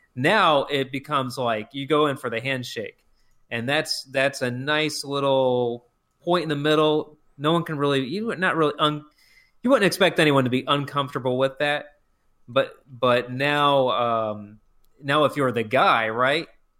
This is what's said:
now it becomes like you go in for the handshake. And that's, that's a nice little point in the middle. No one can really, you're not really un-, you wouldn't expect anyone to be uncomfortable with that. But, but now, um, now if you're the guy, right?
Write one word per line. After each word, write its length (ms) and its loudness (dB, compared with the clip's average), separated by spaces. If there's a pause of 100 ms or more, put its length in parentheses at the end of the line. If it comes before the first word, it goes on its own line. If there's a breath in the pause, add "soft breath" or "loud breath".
(160 soft breath)
now 500 4
it 260 -2
becomes 460 -4
like 360 -2
you 140 -8
go 200 2
in 100 -2
for 120 -8
the 100 -4
handshake. 580 -8 (520)
And 180 -4
that's, 360 -2
that's 380 -2
a 100 0
nice 520 -2
little 840 0 (360)
point 200 0
in 60 -4
the 60 -2
middle. 600 0 (200)
No 140 0
one 120 2
can 140 -8
really, 280 0
you're 300 -6
not 200 -2
really 240 0
un-, 240 0 (600 soft breath)
you 80 0
wouldn't 160 4
expect 320 2
anyone 260 4
to 40 -2
be 180 -2
uncomfortable 680 -2
with 220 -2
that. 260 -2 (600)
But, 260 -2 (140)
but 440 0
now, 580 2
um, 680 -2 (440)
now 220 2
if 100 -2
you're 160 2
the 120 -2
guy, 460 2
right? 380 0 (320)